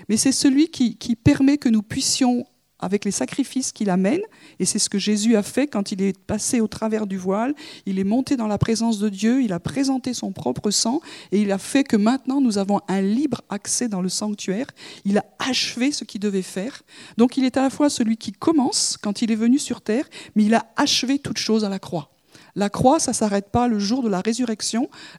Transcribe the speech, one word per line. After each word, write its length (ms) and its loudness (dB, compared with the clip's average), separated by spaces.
mais 100 2
c'est 140 2
celui 360 4
qui, 280 0
qui 200 -2
permet 420 4
que 120 0
nous 120 4
puissions, 640 0
avec 220 -2
les 60 0
sacrifices 640 -4
qu'il 180 -2
amène, 320 2
et 60 0
c'est 140 -2
ce 100 0
que 100 -2
Jésus 380 4
a 60 4
fait 240 0
quand 260 -4
il 80 -4
est 160 0
passé 440 -2
au 60 4
travers 400 -4
du 120 -6
voile, 360 -2
il 140 -2
est 60 0
monté 340 0
dans 80 -2
la 100 0
présence 420 0
de 120 0
Dieu, 320 2
il 100 0
a 80 -4
présenté 540 -2
son 180 -6
propre 380 -4
sang, 320 0
et 120 2
il 100 0
a 60 -2
fait 260 0
que 120 2
maintenant 440 0
nous 160 2
avons 320 0
un 140 0
libre 480 0
accès 380 -4
dans 120 -4
le 80 -2
sanctuaire. 600 -4
Il 140 2
a 80 0
achevé 520 0
ce 120 -8
qu'il 180 -10
devait 180 0
faire. 420 -8
Donc 180 4
il 80 2
est 140 0
à 40 2
la 60 2
fois 220 2
celui 260 0
qui 160 -10
commence 640 0
quand 240 -6
il 100 0
est 60 2
venu 220 4
sur 240 -6
terre, 260 -2
mais 100 4
il 100 4
a 220 0
achevé 420 0
toute 200 -8
chose 260 0
à 40 -2
la 120 -6
croix. 320 -8
La 120 0
croix, 300 4
ça 140 -2
s'arrête 400 -2
pas 160 2
le 100 0
jour 240 0
de 60 0
la 120 0
résurrection. 680 -2